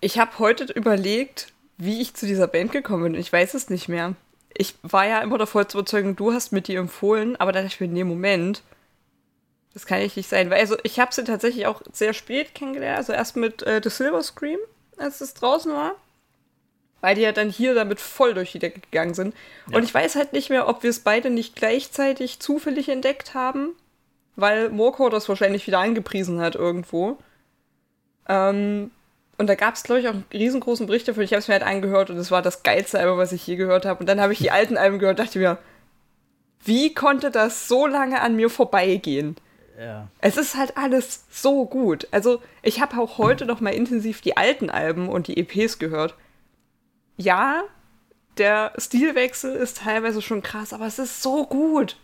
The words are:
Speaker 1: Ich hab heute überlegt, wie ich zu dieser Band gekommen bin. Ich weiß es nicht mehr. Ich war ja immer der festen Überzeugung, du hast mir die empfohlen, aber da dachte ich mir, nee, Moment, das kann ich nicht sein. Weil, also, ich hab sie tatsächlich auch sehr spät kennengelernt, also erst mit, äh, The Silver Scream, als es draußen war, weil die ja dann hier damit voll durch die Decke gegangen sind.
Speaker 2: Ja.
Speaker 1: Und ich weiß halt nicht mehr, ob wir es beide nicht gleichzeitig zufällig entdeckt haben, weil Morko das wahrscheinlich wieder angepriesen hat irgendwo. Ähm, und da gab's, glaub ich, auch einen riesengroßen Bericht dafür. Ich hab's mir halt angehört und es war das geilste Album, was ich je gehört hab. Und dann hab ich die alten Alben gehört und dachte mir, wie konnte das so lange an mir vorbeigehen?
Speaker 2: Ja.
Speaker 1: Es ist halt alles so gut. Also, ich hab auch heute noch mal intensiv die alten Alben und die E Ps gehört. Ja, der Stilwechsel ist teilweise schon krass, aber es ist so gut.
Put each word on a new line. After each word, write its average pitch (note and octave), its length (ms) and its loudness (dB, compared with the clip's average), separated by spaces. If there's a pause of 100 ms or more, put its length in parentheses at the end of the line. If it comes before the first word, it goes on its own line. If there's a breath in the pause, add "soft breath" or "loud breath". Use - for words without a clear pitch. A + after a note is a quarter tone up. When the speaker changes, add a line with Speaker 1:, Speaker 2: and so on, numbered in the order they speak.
Speaker 1:
Ich F3 180 -2
hab A#3 200 2
heute A3+ 340 4
überlegt, G#3+ 800 0 (240)
wie G#3 240 -4
ich B3 140 -6
zu - 120 -8
dieser F#3+ 200 2
Band F3+ 260 0
gekommen G#3+ 320 -2
bin. E3 100 0
Ich F3 180 -6
weiß F3+ 220 4
es - 140 -6
nicht F3+ 200 -4
mehr. E3+ 260 -4 (420)
Ich - 260 -2
war G3 240 2
ja A3 140 0
immer A3 180 -2
der G#3+ 80 0
festen G3+ 320 0
Überzeugung, G3 380 -2
du G#3+ 160 0
hast - 200 -4
mir F#3+ 100 0
die F#3 140 -4
empfohlen, G#3+ 600 0
aber F#3+ 160 0
da F#3+ 100 0
dachte F#3+ 120 -6
ich - 60 -10
mir, F#3 80 -4
nee, F3 160 -2
Moment, F3+ 580 0 (1120 soft breath)
das - 120 -18
kann F#3+ 140 0
ich G3+ 160 -4
nicht F#3+ 140 -8
sein. F#3 200 2
Weil, F#3+ 100 4
also, A3 220 2
ich - 160 -4
hab B3 140 2
sie B3 120 -4
tatsächlich A3+ 420 -2
auch F#3 160 -4 (100)
sehr G#3+ 220 0
spät C#4 400 -6
kennengelernt, C4+ 440 -6
also A#3 140 -4
erst - 240 -4
mit, A3+ 260 -2
äh, G#3+ 200 2
The A3 80 -2
Silver D#4 320 0
Scream, D4+ 360 -6 (380)
als C#4+ 240 -8
es C4+ 140 -12
draußen D#4 380 0
war, D4+ 200 -4 (1080)
weil F#3+ 140 4
die G#3 60 0
ja G#3+ 120 4
dann G#3+ 180 0
hier B3 240 2
damit G#3 260 0
voll A#3+ 340 2
durch F#3 180 -4
die F3 60 -12
Decke F3 220 -6
gegangen E3+ 340 -2
sind. F#3+ 200 -4 (360 loud breath)
Speaker 2:
Ja. - 60 2
Speaker 1:
Und A#3 80 4
ich A#3 80 -6
weiß - 240 2
halt C#4+ 160 0
nicht C4+ 180 -2
mehr, C4 180 2
ob A#3+ 140 -2
wir A#3+ 80 2
es A#3 100 -4
beide A#3 300 2
nicht A#3 240 -4
gleichzeitig C4 840 -2
zufällig D4 480 -2
entdeckt C4+ 460 -2
haben, C4+ 360 -4 (640)
weil G#3+ 360 2
Morko A#3+ 400 2
das G#3+ 180 -2
wahrscheinlich G3+ 380 2
wieder F#3+ 140 2
angepriesen F#3+ 600 -2
hat E3 160 0
irgendwo. F3 640 -2 (1080 soft breath)
Ähm, G3+ 640 0 (480)
und G#3+ 80 2
da G3+ 80 6
gab's, A3 300 -2
glaub B3 140 2
ich, A#3+ 100 0
auch A3+ 60 -2
einen G3 180 -6
riesengroßen A#3 560 0
Bericht A#3 180 0
dafür. A3 160 -2
Ich G3 100 0
hab's G#3 140 0
mir G#3+ 80 2
halt G3 80 4
angehört G3 480 2
und F3 60 -6
es F3 160 -2
war F3+ 100 4
das F3+ 220 -2
geilste G3+ 340 2
Album, F3+ 200 2
was F3+ 140 2
ich F3+ 140 -8
je F3+ 80 -4
gehört F#3 320 2
hab. F#3 140 -4
Und F3 80 -4
dann G3+ 120 4
hab G3+ 120 4
ich G#3+ 60 -4
die - 120 2
alten G#3+ 260 4
Alben G3 220 4
gehört F#3+ 220 2
und A3+ 60 2
dachte G3 120 -6
mir, F3+ 200 2 (1040 soft breath)
wie C4+ 280 2
konnte C#4 380 2
das A3+ 380 0
so C4 180 4
lange C4+ 340 0
an A#3 140 2
mir A3+ 160 2
vorbeigehen? F3+ 840 0 (440 loud breath)
Speaker 2:
Ja. G#2+ 280 -12 (120)
Speaker 1:
Es G3 160 2
ist C#4 200 -2
halt C4+ 200 -4
alles C4 540 -2
so C4+ 360 2
gut. A3 440 -2
Also, A#3 320 2 (200 loud breath)
ich A3 180 0
hab C#4 180 -2
auch A3+ 200 -4
heute A#3+ 280 2
noch A#3 140 -4
mal G#3 120 0
intensiv A3+ 480 -2
die - 160 0
alten A3 340 2
Alben E3 380 -2
und F#3 200 -2
die - 100 -4
E F3 60 0
Ps G#3+ 340 -2
gehört. D#3+ 360 -4 (1040 soft breath)
Ja, G#3 460 2 (760)
der G#3+ 380 4
Stilwechsel B3+ 760 0
ist B3 240 -4
teilweise A3 420 -2
schon G#3 220 -4
krass, G#3+ 300 -10
aber G#3+ 140 -8
es G#3+ 120 -8
ist C4 240 -6
so C#4 240 0
gut. D4+ 580 0